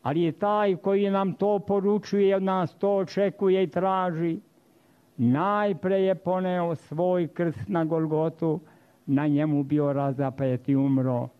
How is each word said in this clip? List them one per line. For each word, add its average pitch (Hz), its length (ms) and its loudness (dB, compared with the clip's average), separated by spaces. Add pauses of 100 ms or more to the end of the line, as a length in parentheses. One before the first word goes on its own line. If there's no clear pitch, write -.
Ali 151 200 0
je 165 100 2
taj 208 440 0
koji 196 340 0
nam 196 240 0
to 202 260 0
poručuje, 196 760 0
od 190 80 0
nas 185 320 -2
to 202 220 0
očekuje 190 640 0
i 180 40 0
traži, 180 720 -2 (800)
najpre 190 840 0
je 190 140 2
poneo 180 600 -2
svoj 175 520 -2
krst - 400 -4
na 170 180 0
Golgotu, 160 720 -2 (460)
na 143 220 2
njemu 147 360 2
bio 143 300 0
razapet 135 760 -2
i 139 60 4
umro. 131 520 2 (120)